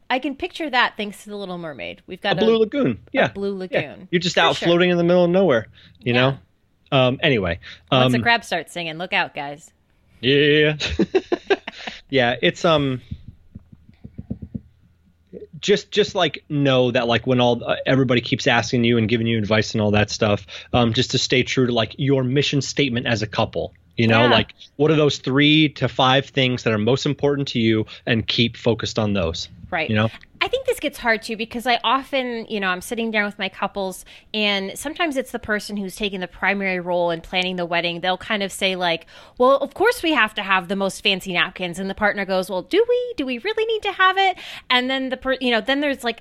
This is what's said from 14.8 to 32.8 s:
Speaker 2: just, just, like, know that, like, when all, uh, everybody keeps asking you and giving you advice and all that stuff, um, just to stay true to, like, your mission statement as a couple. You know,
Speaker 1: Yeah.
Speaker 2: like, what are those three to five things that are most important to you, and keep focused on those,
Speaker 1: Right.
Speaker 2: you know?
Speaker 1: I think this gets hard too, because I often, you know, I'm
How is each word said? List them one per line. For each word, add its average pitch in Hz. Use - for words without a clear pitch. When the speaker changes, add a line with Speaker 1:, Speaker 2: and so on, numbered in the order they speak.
Speaker 2:
just, -
just, -
like, 175
know 131
that, 117
like, 117
when 123
all, 120
uh, 135
everybody 131
keeps -
asking 120
you 120
and 110
giving 113
you 113
advice 107
and 110
all 104
that 104
stuff, 104
um, 120
just 120
to 127
stay 127
true 127
to, 120
like, 113
your 135
mission 139
statement 123
as 113
a 107
couple. 87
You 117
know, 113
Speaker 1:
Yeah. 123
Speaker 2:
like, 110
what 151
are 156
those 147
three 147
to 127
five 135
things 127
that 117
are 107
most 123
important 139
to 123
you, 110
and 113
keep 117
focused -
on 104
those, 85
Speaker 1:
Right. 165
Speaker 2:
you 110
know? 110
Speaker 1:
I 392
think 523
this 494
gets 285
hard 220
too, 226
because 226
I 240
often, 247
you 208
know, 190
I'm 180